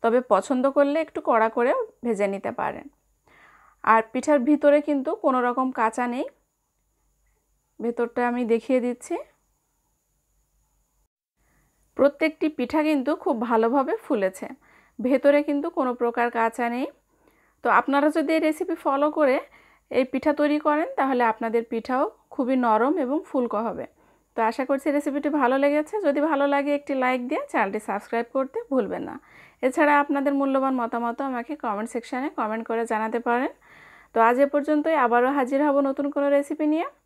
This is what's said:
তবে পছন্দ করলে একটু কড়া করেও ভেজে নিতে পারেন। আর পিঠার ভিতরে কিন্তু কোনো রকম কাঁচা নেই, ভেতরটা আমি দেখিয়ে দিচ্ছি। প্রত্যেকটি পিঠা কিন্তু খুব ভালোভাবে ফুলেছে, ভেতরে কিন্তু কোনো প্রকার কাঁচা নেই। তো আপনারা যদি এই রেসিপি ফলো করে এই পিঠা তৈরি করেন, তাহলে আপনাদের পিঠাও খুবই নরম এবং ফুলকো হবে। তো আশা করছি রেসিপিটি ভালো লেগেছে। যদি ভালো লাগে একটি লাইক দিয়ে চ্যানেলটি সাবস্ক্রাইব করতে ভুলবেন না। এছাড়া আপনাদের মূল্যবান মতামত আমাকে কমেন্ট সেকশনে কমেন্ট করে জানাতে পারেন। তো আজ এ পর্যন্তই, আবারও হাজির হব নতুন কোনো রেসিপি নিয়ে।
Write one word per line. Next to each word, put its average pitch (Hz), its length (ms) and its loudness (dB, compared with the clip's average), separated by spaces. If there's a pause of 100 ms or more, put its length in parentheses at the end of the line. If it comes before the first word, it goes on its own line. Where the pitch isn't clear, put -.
তবে 233 160 2 (120)
পছন্দ 254 320 2 (120)
করলে 285 300 2
একটু 320 140 -8 (100)
কড়া 226 260 4
করেও 254 240 0 (260)
ভেজে 202 280 0
নিতে 202 260 -8
পারেন। - 260 -6 (960)
আর 220 180 6 (100)
পিঠার 285 360 2
ভিতরে 294 400 6
কিন্তু 294 240 -2 (120)
কোনো 262 240 2
রকম 254 200 0 (120)
কাঁচা 233 340 -2
নেই, 277 120 -4 (1500)
ভেতরটা 240 500 -4
আমি 240 120 -4 (120)
দেখিয়ে 247 320 0
দিচ্ছি। 247 300 -6 (2750)
প্রত্যেকটি 302 500 0 (100)
পিঠা 254 220 -2 (100)
কিন্তু 285 220 0 (120)
খুব 320 120 0 (140)
ভালোভাবে 240 440 2 (120)
ফুলেছে, 196 420 -2 (520)
ভেতরে 277 480 4
কিন্তু 294 200 -2 (100)
কোনো 262 140 0 (100)
প্রকার 240 260 0 (100)
কাঁচা 226 280 -2 (100)
নেই। 262 120 -4 (760)
তো - 40 0 (120)
আপনারা 277 360 2
যদি 311 220 0
এই 311 100 2
রেসিপি 311 280 -2 (100)
ফলো 285 220 2 (100)
করে 285 200 4 (540)
এই 254 200 2
পিঠা 277 280 0
তৈরি 294 180 2 (100)
করেন, 302 200 0 (120)
তাহলে 269 240 2 (100)
আপনাদের 226 380 -2
পিঠাও 247 320 -2 (300)
খুবই 262 220 0 (100)
নরম 233 280 4 (120)
এবং 269 120 -2 (120)
ফুলকো 233 380 -2
হবে। 180 200 -8 (480)
তো 233 140 0
আশা 240 200 -4
করছি 277 260 0
রেসিপিটি 285 340 -2 (120)
ভালো 254 220 2
লেগেছে। 294 320 0 (120)
যদি 285 120 0 (100)
ভালো 277 240 0
লাগে 285 260 0
একটি 285 140 -8 (100)
লাইক 254 260 0
দিয়ে 311 120 -4 (100)
চ্যানেলটি 208 360 -2
সাবস্ক্রাইব 233 480 -4
করতে 269 220 -4 (140)
ভুলবেন 202 380 -2
না। - 60 -14 (520)
এছাড়া 294 260 2 (100)
আপনাদের 277 360 0
মূল্যবান 269 420 0
মতামত 233 360 -4 (120)
আমাকে 254 240 -6 (100)
কমেন্ট 220 300 -4
সেকশনে 254 360 -6 (100)
কমেন্ট 226 300 -4
করে 226 220 -2
জানাতে 220 360 -2
পারেন। 247 240 0 (640)
তো - 40 0 (100)
আজ 247 160 4
এ - 100 4
পর্যন্তই, 302 420 2 (100)
আবারও 240 320 4
হাজির 269 300 0
হব 277 80 4 (140)
নতুন 277 240 -2
কোনো 285 220 0
রেসিপি 285 380 0
নিয়ে। 330 140 -2 (180)